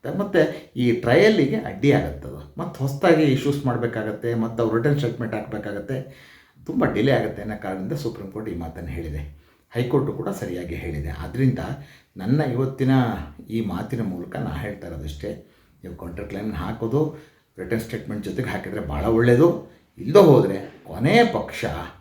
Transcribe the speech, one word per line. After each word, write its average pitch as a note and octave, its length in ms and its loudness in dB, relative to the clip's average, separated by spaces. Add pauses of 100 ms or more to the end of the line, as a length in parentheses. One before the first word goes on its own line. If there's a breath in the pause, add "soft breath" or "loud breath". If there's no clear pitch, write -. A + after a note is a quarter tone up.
(180)
ಮತ್ತೆ F3+ 580 0
ಈ B2 160 2
ಟ್ರಯಲಿಗೆ E3 640 6
ಅಡ್ಡಿ A#2+ 360 0
ಆಗತ್ತದು, - 680 -2
ಮತ್ತೆ - 220 -8
ಹೊಸದಾಗಿ D#3 440 4
ಇಶ್ಯೂಸ್ C#3+ 420 2
ಮಾಡಬೇಕಾಗತ್ತೆ, A#2 680 -2
ಮತ್ತೆ A2+ 300 -2
ಅವ್ರು A2 140 2
ರಿಟರ್ನ್ C#3+ 200 2
ಸ್ಟೇಟ್ಮೆಂಟ್ A2+ 380 -4
ಹಾಕಬೇಕಾಗತ್ತೆ, G#2+ 960 -8 (340 loud breath)
ತುಂಬ - 200 0
ಡಿಲೇ B2 260 2
ಆಗುತ್ತೆ G#2 300 0
ಅನ್ನೋ G#2+ 200 -8
ಕಾರಣದಿಂದ F#2+ 320 -6
ಸುಪ್ರೀಂ G2 380 -8
ಕೋರ್ಟ್ A2 180 -10
ಈ E2+ 60 -8
ಮಾತನ್ನು E2 340 -10
ಹೇಳಿದೆ. D2 520 -10 (320 soft breath)
ಹೈಕೋರ್ಟು B2 400 0
ಕೂಡ D3+ 160 -6
ಸರಿಯಾಗಿ F2 460 -8
ಹೇಳಿದೆ. D2 340 -6
ಆದ್ರಿಂದ A#2+ 500 0 (580 loud breath)
ನನ್ನ A#2+ 240 0
ಇವತ್ತಿನ C3 500 0 (580)
ಈ A2+ 120 -2
ಮಾತಿನ G#2+ 420 -4
ಮೂಲಕ F2+ 320 -8
ನಾ C#2 140 -4
ಹೇಳ್ತಾ F2+ 380 -8
ಇರೋದಷ್ಟೇ, D2 640 -10 (320 soft breath)
ನೀವು F2+ 120 -12
ಕೌಂಟರ್ F2+ 340 -12
ಕ್ಲೇಮ್‌ನ G2+ 240 -6
ಹಾಕೋದು, A2+ 680 -2 (380 loud breath)
ರಿಟರ್ನ್ G2 240 -4
ಸ್ಟೇಟ್ಮೆಂಟ್ G#2+ 440 -8
ಜೊತೆಗೆ F2+ 240 -4
ಹಾಕಿದ್ರೆ F#2+ 320 -6
ಭಾಳ C#2+ 240 -4
ಒಳ್ಳೆಯದು. A#2+ 680 6 (260 loud breath)
ಇಲ್ಲದೇ D3 220 6
ಹೋದ್ರೆ G#2 680 6
ಕೊನೆಯ E3 380 4
ಪಕ್ಷ - 400 -4 (360)